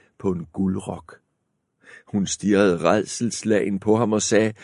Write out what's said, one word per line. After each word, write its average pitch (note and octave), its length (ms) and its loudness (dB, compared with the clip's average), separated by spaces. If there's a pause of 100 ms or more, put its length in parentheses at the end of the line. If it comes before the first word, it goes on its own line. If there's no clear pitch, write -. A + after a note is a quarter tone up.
(200)
på G2 120 -2
en E2+ 220 -6
guldrok. F#2+ 680 -6 (880)
Hun G2 200 -2
stirrede G2 500 2
rædselsslagen G2+ 1000 0
på G#2+ 160 2
ham A2 180 0
og G#2 80 0
sagde, A2 320 2 (100)